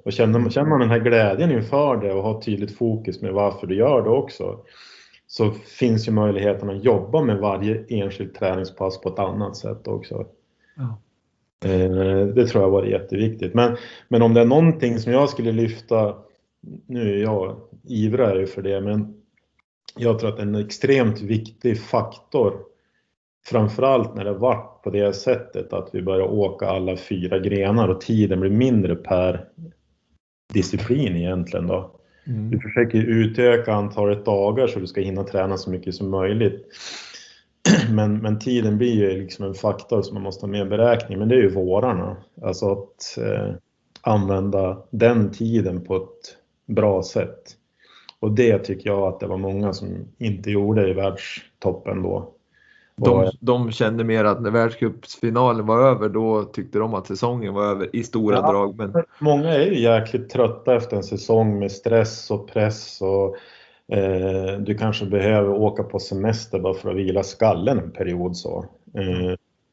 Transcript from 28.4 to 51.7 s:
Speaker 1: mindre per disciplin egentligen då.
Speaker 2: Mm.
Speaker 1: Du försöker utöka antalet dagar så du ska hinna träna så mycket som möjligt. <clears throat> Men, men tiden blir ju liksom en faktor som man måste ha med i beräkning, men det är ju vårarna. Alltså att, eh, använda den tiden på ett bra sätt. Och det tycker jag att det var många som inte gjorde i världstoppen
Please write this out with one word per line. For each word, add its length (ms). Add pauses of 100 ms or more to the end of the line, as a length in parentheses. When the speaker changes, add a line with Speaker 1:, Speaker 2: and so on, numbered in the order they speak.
Speaker 1:
mindre 440
per 540 (1040)
disciplin 640
egentligen 520
då. 240 (360)
Speaker 2:
Mm. 240
Speaker 1:
Du 80
försöker 380
utöka 760
antalet 520
dagar 420
så 120
du 80
ska 140
hinna 220
träna 340
så 120
mycket 260
som 140
möjligt. 580 (1200)
<clears throat> 60
Men, 260
men 220
tiden 380
blir 160
ju 280
liksom 240
en 80
faktor 480
som 120
man 100
måste 220
ha 60
med 160
i 20
beräkning, 500
men 100
det 60
är 60
ju 80
vårarna. 680 (240)
Alltså 300
att, 460
eh, 360 (480)
använda 880
den 420
tiden 500
på 140
ett 420 (280)
bra 380
sätt. 380 (800)
Och 120
det 280
tycker 300
jag 140
att 160
det 80
var 100
många 360
som 140 (300)
inte 340
gjorde 380
i 40
världstoppen 1080